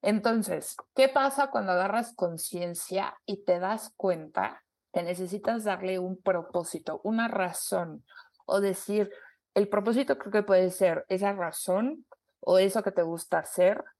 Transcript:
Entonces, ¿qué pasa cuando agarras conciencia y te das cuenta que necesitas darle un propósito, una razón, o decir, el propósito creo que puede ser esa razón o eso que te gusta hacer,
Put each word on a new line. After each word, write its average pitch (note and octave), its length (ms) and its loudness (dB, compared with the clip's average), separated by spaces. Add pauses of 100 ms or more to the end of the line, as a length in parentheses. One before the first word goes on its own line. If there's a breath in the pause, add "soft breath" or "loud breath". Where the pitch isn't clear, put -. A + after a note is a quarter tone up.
Entonces, G#3 720 0 (200)
¿qué C4+ 120 6
pasa C#4 440 2
cuando G3+ 200 -2
agarras G3+ 420 0
conciencia F3 1080 -4
y G3+ 200 -8
te F3+ 160 2
das G#3 360 -4
cuenta F3+ 640 -2 (300)
que F3 120 0
necesitas F#3 580 -4
darle F#3+ 380 -2
un F#3 200 -6
propósito, E3+ 840 -2
una A3+ 240 0
razón, F3+ 760 -2 (400 loud breath)
o G3 160 2
decir, G3+ 520 0 (420 loud breath)
el G3+ 140 4
propósito A3 500 0
creo G3+ 140 -12
que G#3 100 4
puede F#3 280 6
ser F3 380 2
esa G3 240 0
razón G3+ 720 -2 (360)
o F#3 180 4
eso G3 240 4
que G3+ 80 -2
te F3+ 120 0
gusta E3 360 -2
hacer, F3+ 460 2 (160)